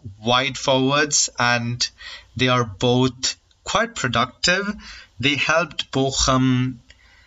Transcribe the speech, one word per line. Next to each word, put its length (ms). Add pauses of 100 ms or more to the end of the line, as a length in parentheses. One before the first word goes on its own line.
(240)
wide 340
forwards, 800
and 500 (480)
they 120
are 160
both 720 (280)
quite 300
productive. 720 (540)
They 160
helped 560
Bochum 840 (500)